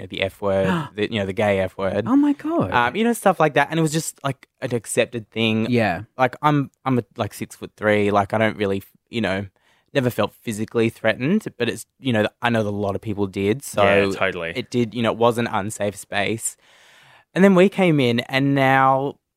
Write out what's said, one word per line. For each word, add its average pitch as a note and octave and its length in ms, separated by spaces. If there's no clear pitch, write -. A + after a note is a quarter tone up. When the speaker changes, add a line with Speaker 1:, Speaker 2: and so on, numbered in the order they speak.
Speaker 1:
know, G2+ 60
the F#2 160
F F#2+ 200
word, G2 480
Speaker 2:
<gasps> F2+ 60
Speaker 1:
the, G#2 160
you A2+ 80
know, G2+ 60
the F#2+ 60
gay G2+ 280
F F#2+ 180
word. G2 300
Speaker 2:
Oh B3+ 80
my C#4+ 160
God. D4+ 400
Speaker 1:
Um, B2 240
you G#3+ 80
know, A#3 80
stuff G3 260
like D#3 160
that. C#3+ 160
And D#3+ 80
it E3 40
was D#3 100
just, - 320
like, - 240
an B2 140
accepted A2+ 560
thing. A2 400
Speaker 2:
Yeah. G#2 320
Speaker 1:
Like, B2+ 240
I'm, D3 280
I'm C3 140
a, A2+ 60
like, G#2 160
six-foot-three. G#2 760
Like, G#2 240
I A2 40
don't A2 180
really, G2 260
you A#2 120
know, G2 260
never B2+ 160
felt G#2 240
physically A2+ 540
threatened, B2+ 580
but A#2 120
it's, G#2 180
you C3 120
know, G#2+ 140
I A#2+ 80
know A2+ 140
that G#2 40
a - 20
lot G2+ 260
of F#2+ 40
people G2+ 280
did. G2+ 340
So G#2 220
Speaker 3:
Yeah, G2 280
totally. F2+ 440
Speaker 1:
it A#2+ 140
did, A#2 240
you A#2+ 80
know, A2 100
it F#2 60
was A#2 200
an A#2 80
unsafe G#2 500
space. G2+ 600
And F3 100
then G3 100
we F3+ 140
came F3 320
in, A#2+ 200
and C#3 360
now C3+ 600